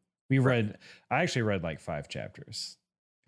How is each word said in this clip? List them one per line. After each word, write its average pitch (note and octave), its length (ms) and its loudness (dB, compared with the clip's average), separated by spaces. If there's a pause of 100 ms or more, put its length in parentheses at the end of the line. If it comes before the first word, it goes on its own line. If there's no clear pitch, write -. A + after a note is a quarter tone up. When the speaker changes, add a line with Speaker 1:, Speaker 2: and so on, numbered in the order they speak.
(300)
Speaker 1:
We C3+ 80 4
Speaker 2:
Right. B2+ 80 6 (200)
Speaker 1:
read, - 120 -8 (320)
I C3+ 140 2
actually B2+ 180 0
read, G2 220 2
like, D#2 160 -4
five D2 280 -6
chapters. - 680 -10 (520)